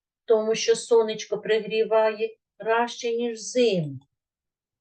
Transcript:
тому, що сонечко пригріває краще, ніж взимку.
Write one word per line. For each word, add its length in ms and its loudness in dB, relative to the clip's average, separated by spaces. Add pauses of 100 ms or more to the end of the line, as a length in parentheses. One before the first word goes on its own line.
(260)
тому, 300 2
що 200 2
сонечко 600 0
пригріває 1000 0 (200)
краще, 580 -2
ніж 240 -4
взимку. 680 -2 (720)